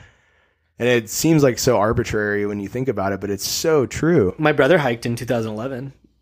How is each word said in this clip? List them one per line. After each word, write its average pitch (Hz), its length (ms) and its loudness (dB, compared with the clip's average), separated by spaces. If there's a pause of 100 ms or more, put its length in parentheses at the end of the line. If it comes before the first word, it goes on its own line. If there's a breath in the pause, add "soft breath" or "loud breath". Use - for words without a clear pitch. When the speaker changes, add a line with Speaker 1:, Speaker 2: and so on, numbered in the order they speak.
(800 soft breath)
Speaker 1:
And 120 100 0
it 117 200 0
seems, 156 340 4
like, 123 160 2
so 120 180 2
arbitrary 104 680 0
when 104 140 -6
you 98 80 -8
think 127 200 -6
about 98 260 -2
it, 95 80 -6
but 101 80 -8
it's 98 180 -6
so 156 380 0
true. 143 520 2
Speaker 2:
My 151 140 2
brother 147 260 4
hiked 127 280 -2
in 117 100 -2
two 117 100 -10
thousand 113 260 -2
eleven. 127 420 -10 (280)